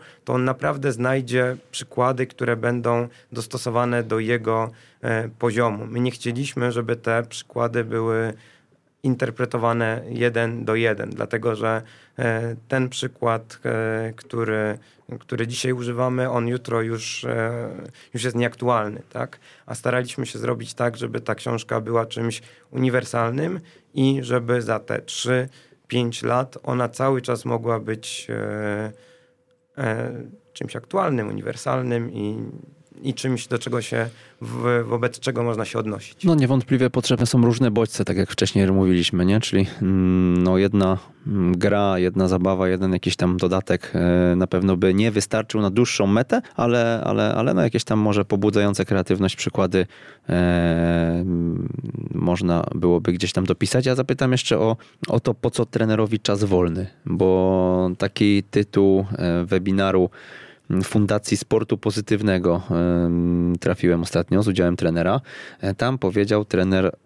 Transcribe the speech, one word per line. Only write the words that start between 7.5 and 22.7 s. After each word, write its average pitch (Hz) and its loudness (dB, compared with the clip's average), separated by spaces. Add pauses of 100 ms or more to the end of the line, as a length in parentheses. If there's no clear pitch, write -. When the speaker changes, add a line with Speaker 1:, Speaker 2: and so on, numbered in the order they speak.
Speaker 1:
były 113 -2 (720)
interpretowane 117 0
jeden 117 -2
do 110 0
jeden, 110 0
dlatego 110 -4
że, 113 -2 (380)
e, 117 -2 (120)
ten 127 0
przykład, 117 -4
e, 113 -4
który, 110 -4 (420)
który 113 -4
dzisiaj 123 -2
używamy, 127 -2
on 120 -2
jutro 120 -4
już, 113 -6
e, 117 -4 (440)
już 120 -6
jest 123 -2
nieaktualny, 117 -2
tak? - -10 (260)
A - -12
staraliśmy 123 -4
się 117 -12
zrobić 117 -6
tak, 120 -2
żeby 117 -6
ta 110 -4
książka 117 -4
była 113 -2
czymś 117 -6 (300)